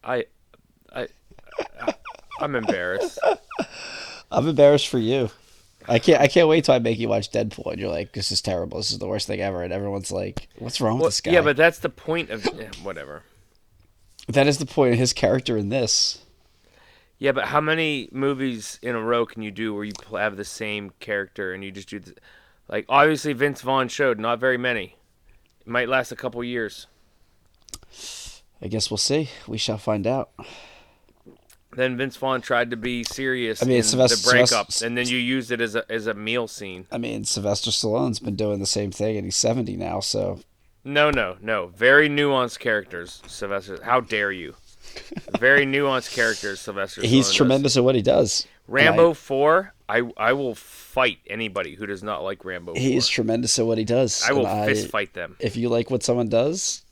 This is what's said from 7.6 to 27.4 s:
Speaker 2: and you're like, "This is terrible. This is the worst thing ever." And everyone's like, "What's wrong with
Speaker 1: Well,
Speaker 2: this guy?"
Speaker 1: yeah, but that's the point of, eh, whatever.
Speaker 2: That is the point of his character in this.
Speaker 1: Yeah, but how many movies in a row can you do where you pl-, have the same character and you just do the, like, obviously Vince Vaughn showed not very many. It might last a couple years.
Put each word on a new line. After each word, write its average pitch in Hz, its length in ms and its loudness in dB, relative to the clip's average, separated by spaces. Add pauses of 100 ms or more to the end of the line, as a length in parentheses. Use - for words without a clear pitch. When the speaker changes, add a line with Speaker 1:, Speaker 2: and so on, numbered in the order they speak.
Speaker 2:
and 90 80 -8
you're 98 100 -4
like, 82 220 -4
"This 98 200 -4
is 92 80 0
terrible. 90 380 -4
This - 140 -4
is - 60 -6
the 98 100 -6
worst 98 180 -2
thing 98 140 -4
ever." 92 220 -4
And 90 100 -4
everyone's 101 400 -4
like, 95 360 -6 (100)
"What's 117 220 -8
wrong 113 140 2
with 131 80 -2
Speaker 1:
Well, 160 60 4
Speaker 2:
this - 120 0
guy?" 175 120 0
Speaker 1:
yeah, 170 100 8
but 143 140 4
that's 165 240 4
the 160 100 -2
point 165 400 -6
of, 107 160 -6
eh, 110 220 -6 (140)
whatever. 76 420 -12 (1040)
Speaker 2:
That 139 180 4
is 143 120 2
the 143 80 -4
point 127 280 4
of 117 40 2
his 127 140 2
character 120 440 2
in 101 140 -2
this. - 520 0 (960)
Speaker 1:
Yeah, 139 140 2
but 135 140 -2
how 147 140 0
many 151 520 0
movies 135 680 -4
in 120 120 -4
a 113 80 -4
row 117 240 0
can 113 160 -12
you 107 80 -6
do 107 240 -6
where 104 100 -6
you 104 80 -8
pl-, 104 260 -10
have 104 200 -2
the 101 60 -8
same 104 560 -8
character 98 520 -6
and 95 100 -12
you 98 80 -12
just 95 200 -16
do 101 80 -10
the, - 160 -18 (540)
like, - 200 -6
obviously 147 460 4
Vince 135 260 -2
Vaughn 131 280 0
showed 127 300 0
not 113 220 -2
very 127 160 2
many. 120 400 -4 (640)
It - 60 -20
might 120 240 -2
last 131 220 -2
a 113 40 -10
couple 120 280 -8
years. 120 420 -6 (1800)